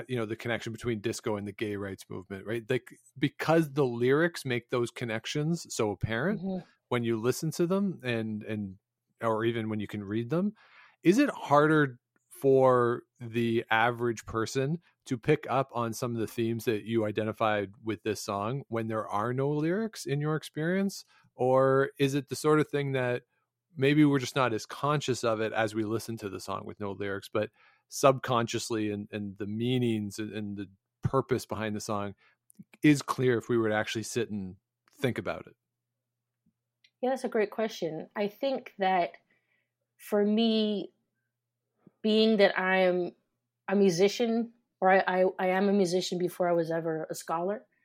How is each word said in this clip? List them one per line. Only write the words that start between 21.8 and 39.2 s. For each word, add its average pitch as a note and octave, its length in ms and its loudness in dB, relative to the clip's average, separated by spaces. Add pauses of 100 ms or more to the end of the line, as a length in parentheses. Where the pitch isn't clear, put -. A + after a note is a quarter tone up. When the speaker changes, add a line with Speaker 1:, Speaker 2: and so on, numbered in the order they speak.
Speaker 1:
is C#3 160 2
it C#3+ 160 -4
the B2+ 60 -6
sort D3+ 240 4
of C#3+ 80 0
thing C#3+ 240 -2
that B2+ 300 -2 (540)
maybe D3 300 6
we're C#3+ 120 4
just B2 180 -4
not B2 180 2
as G#2+ 100 -4
conscious C#3 580 -2
of A2+ 180 0
it A2 120 -2
as G#2+ 220 0
we A2 100 0
listen A2 340 -4
to G2+ 120 -8
the G2 100 -10
song G2 240 -8
with G2 160 -12
no G2+ 120 -6
lyrics, G2 380 -8
but G#2+ 200 -2 (380)
subconsciously A#2 1000 0
and, G#2 220 -6
and G2+ 260 -8
the G#2+ 80 -6
meanings A2+ 720 -2
and, G#2+ 140 -8
and G#2 240 -8
the G2+ 100 -8 (360)
purpose B2+ 420 0
behind G#2+ 320 -6
the G#2 40 -8
song G2+ 340 -4 (680)
is D3 200 6
clear B2+ 340 2
if G#2 120 -4
we A#2+ 100 2
were A2+ 100 2
to G#2+ 60 2
actually G#2+ 280 -2
sit A2 280 -4
and F#2+ 260 -8 (440)
think A#2 180 -2
about F2 280 -6
it? - 100 -20 (1500)
Speaker 2:
Yeah, B3+ 80 0
that's C4 140 -4
a A#3+ 40 -2
great G#3+ 220 0
question. F3+ 640 -6
I G#3 140 -2
think C4 500 -6
that F#3 340 0 (840)